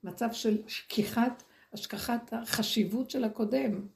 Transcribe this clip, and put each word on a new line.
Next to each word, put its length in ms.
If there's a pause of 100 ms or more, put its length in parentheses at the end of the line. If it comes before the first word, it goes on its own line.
מצב 280
של 360
שכיחת, 760 (300)
השכחת 600
החשיבות 760
של 140
הקודם 720